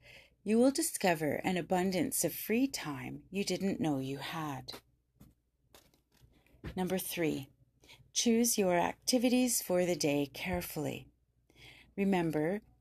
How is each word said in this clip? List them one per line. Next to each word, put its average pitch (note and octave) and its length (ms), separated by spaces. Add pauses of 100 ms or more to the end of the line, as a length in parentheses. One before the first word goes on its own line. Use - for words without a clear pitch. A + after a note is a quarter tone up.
(420)
You A3 160
will B3+ 120
discover E3+ 720
an F#3 120
abundance F3+ 680
of E3 80
free A#3+ 340
time C#3 640
you F#3+ 140
didn't F#3 360
know D3 180
you C3+ 200
had. C#3 540 (2000)
Number F#3 220
three, D3 520 (600)
choose A#3 440
your F3+ 220
activities B3 840
for F3+ 240
the F3 120
day C#3+ 360
carefully. D#3+ 760 (880)
Remember F3 640 (180)